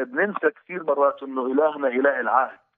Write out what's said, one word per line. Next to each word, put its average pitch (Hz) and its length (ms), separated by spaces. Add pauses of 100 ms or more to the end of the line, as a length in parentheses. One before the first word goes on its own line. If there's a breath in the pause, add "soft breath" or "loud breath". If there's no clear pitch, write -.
بننسى 160 460
كثير 175 340
مرات 143 400
انه 131 220
الهنا 143 420
اله 131 320
العهد، 117 400 (180)